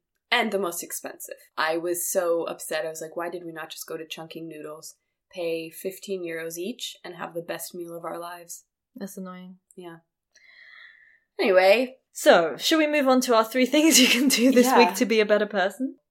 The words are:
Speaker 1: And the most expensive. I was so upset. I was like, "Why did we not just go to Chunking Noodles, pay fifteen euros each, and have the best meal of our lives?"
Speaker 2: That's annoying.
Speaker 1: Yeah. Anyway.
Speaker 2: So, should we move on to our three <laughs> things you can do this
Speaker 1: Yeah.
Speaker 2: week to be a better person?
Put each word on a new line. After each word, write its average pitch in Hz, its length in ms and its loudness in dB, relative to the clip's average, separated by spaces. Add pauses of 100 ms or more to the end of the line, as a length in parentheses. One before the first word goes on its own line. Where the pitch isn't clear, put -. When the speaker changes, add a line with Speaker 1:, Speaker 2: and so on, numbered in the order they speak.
(320)
Speaker 1:
And 226 200 0
the 190 80 -2
most 170 240 -6
expensive. - 540 -14 (200)
I 160 200 -2
was 175 340 -4
so 170 340 -2
upset. 160 400 -8
I 160 40 -8
was 160 120 -12
like, 160 140 -14
"Why 170 140 -6
did 175 160 -12
we 165 80 -12
not 160 160 -14
just - 180 -16
go 160 80 -10
to 160 120 -14
Chunking 160 420 -14
Noodles, 151 460 -16 (360)
pay 165 380 -6
fifteen 190 540 -10
euros 165 340 -8
each, 196 480 -10
and 175 100 -14
have 170 180 -12
the 165 80 -8 (120)
best - 220 -12
meal 170 200 -12
of 170 80 -12
our 170 160 -10
lives?" 175 460 -16 (320)
Speaker 2:
That's 190 200 -14
annoying. 185 400 -16 (180)
Speaker 1:
Yeah. 170 220 -18 (1400)
Anyway. 214 580 4 (160)
Speaker 2:
So, 170 440 6
should - 200 0
we 311 100 2
move 294 200 0
on 254 140 4
to 254 140 2
our 220 80 6
three 247 220 0
<laughs> 247 100 0
things 302 240 6
you 254 80 8
can 247 220 2
do 247 220 4
this 247 160 6
Speaker 1:
Yeah. 254 120 6
Speaker 2:
week 240 160 4
to 254 100 0
be 220 140 2
a 214 60 4
better 208 200 2
person? 208 500 -4 (160)